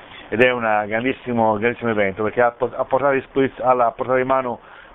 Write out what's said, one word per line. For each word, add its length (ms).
Ed 140
è 80
una 340
grandissimo, 720
grandissimo 320
evento, 340
perché 180
ha 100
po-, 240
ha 100
portato 260
a 40
disposiz-, 460
alla 300
portata 260
di 80
mano 340